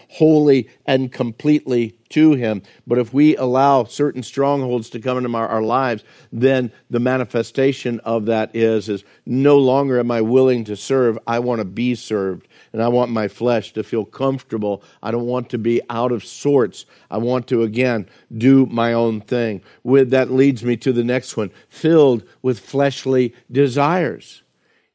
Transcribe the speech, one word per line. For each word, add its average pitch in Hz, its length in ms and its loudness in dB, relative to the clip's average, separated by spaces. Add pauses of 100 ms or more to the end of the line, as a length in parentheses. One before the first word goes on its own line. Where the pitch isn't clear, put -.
(100)
wholly 151 580 4 (180)
and 131 240 0
completely 123 880 -2 (140)
to 156 220 4
him. 110 280 -2 (280)
But 123 100 2
if 120 160 -2
we 151 220 4
allow 131 480 2
certain 131 400 -4
strongholds 131 680 -2
to 120 80 -12
come 127 180 -4
into 123 200 -4
our, 113 120 -2
our 110 140 -2
lives, 120 400 -2 (300)
then 123 400 0 (180)
the 120 80 -2
manifestation 123 1000 -2
of 113 260 -4
that 110 280 -2
is, 113 340 0
is 101 160 -6 (220)
no 139 320 4
longer 135 400 2
am 120 120 -2
I 117 100 0
willing 123 440 2
to 104 120 -8
serve. 123 400 0 (120)
I 117 100 -2
want 120 220 -2
to 101 40 -4
be 117 300 -4
served, 95 540 -6 (240)
and 113 100 -4
I 117 60 2
want 120 240 0
my 107 160 -2
flesh 117 460 -4
to 107 100 -6
feel 110 200 -4
comfortable. 113 800 -6 (220)
I 110 80 -6
don't 120 140 -4
want 123 240 -6
to 123 80 -6
be 117 300 0
out 120 220 -2
of 113 140 -4
sorts. 131 600 -2 (280)
I 104 60 -6
want 120 280 -4
to, 117 160 0
again, 113 460 -2 (280)
do 131 300 4
my 117 260 -2
own 113 280 0
thing. 113 420 -4 (220)
With 131 260 4
that 131 220 2
leads 131 320 2
me 120 140 0
to 131 140 -2
the 120 120 0
next 123 320 -4
one, 104 160 -6 (160)
filled 147 560 2 (180)
with 127 160 -2
fleshly 131 800 -2 (160)
desires. 143 920 -2 (520)